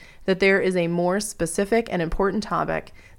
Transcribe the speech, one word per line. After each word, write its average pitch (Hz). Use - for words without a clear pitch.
that 185
there 196
is 185
a 170
more 175
specific 208
and 180
important 190
topic 160